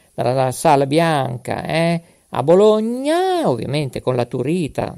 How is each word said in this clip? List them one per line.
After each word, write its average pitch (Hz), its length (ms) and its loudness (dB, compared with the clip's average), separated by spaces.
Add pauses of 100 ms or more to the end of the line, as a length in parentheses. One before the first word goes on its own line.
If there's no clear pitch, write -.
(140)
dalla 131 380 0
Sala 139 340 2
Bianca, 135 800 -2
eh, 165 360 -2 (280)
a 127 140 -4
Bologna, 240 1040 2
ovviamente 131 500 -4
con 127 160 -2
la 120 100 0
Turita, 131 720 -4